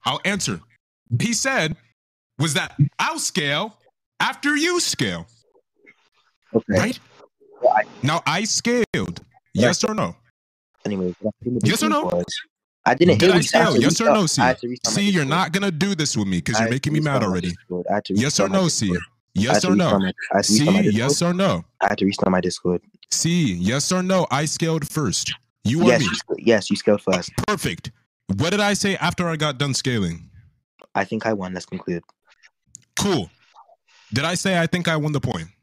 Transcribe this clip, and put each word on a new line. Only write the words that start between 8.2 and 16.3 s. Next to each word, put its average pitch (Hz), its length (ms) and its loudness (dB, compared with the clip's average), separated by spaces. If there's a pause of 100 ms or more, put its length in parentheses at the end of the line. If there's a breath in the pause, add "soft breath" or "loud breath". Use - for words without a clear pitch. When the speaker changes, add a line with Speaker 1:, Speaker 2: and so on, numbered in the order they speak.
Speaker 1:
I 165 180 0
scaled. 240 400 0 (100)
Speaker 2:
What 92 300 -4
I - 80 -20 (220)
Speaker 1:
Yes 120 300 2
or 214 100 -2
no? 151 220 -4 (680)
Speaker 2:
Anyway, 92 340 -4
what 107 200 -4
I - 40 -18
think 123 200 -4
Speaker 1:
Yes - 180 2
or 311 60 0
no? 302 160 0
Speaker 2:
was, - 200 -2 (600)
I 120 80 4
didn't 156 240 4
Speaker 1:
Did 170 100 4
Speaker 2:
hear 190 40 6
Speaker 1:
I 185 40 6
Speaker 2:
what 165 60 4
you - 60 -2
said. 151 120 4
I - 40 4
had 220 60 2
Speaker 1:
scale? 139 60 0
Speaker 2:
to - 60 4
Speaker 1:
Yes - 180 2
or 165 40 0
Speaker 2:
restart, 147 160 4
Speaker 1:
no, 175 60 2
C? 135 160 0
Speaker 2:
I 123 60 4
had 127 100 0
to 120 100 -8
restart 113 260 -4
my 196 60 0
Speaker 1:
C, 202 100 2
you're - 20 2 (120)
Speaker 2:
Discord. 135 60 -4
Speaker 1:
not 165 220 0
gonna 196 180 0
do 185 240 0
this 156 220 -2
with 104 120 0
me 90 120 0